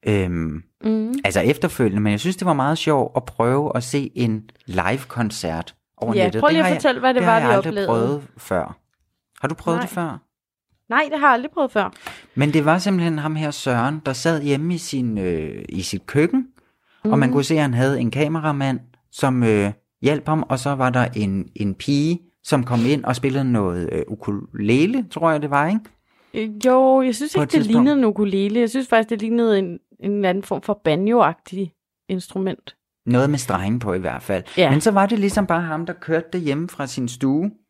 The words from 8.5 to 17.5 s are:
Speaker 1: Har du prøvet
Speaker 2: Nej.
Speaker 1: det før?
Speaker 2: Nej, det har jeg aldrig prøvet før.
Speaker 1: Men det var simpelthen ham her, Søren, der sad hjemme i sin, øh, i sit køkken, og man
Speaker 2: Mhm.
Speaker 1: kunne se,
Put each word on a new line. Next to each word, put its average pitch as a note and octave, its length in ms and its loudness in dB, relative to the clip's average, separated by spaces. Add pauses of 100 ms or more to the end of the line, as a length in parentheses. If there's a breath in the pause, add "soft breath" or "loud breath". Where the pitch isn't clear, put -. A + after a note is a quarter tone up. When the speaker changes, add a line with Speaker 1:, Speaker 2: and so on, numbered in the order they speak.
Speaker 1:
Har - 80 -4
du D#3+ 60 -4
prøvet E3 220 -2
Speaker 2:
Nej. D3+ 100 -2
Speaker 1:
det - 80 -8
før? E3 240 -6 (680)
Speaker 2:
Nej, C#4+ 240 0
det D4+ 80 -2
har D4 60 4
jeg C4+ 80 8
aldrig B3 160 -2
prøvet C#4 200 -2
før. G3+ 220 -2 (420 loud breath)
Speaker 1:
Men C#3+ 180 2
det D3 120 4
var D#3+ 140 4
simpelthen F3 400 0
ham D#3 180 -4
her, D#3 140 -2
Søren, C3+ 560 -2
der C3+ 60 -2
sad D3+ 300 0
hjemme D3 320 0
i E3 40 -4
sin, B2 400 -4
øh, D#2 500 -4
i F2+ 140 -6
sit F#2 240 -8
køkken, F3+ 400 0 (580)
og A3 140 4
man - 100 4
Speaker 2:
Mhm. B3 40 0
Speaker 1:
kunne C#3 120 2
se, D#3+ 100 0